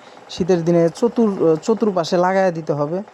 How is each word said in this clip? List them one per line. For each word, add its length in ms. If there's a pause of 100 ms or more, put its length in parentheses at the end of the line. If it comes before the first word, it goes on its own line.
(300)
শীতের 360
দিনে 240
চতুর-, 640
চতুর্পাশে 640
লাগায় 340
দিতে 220
হবে, 280 (120)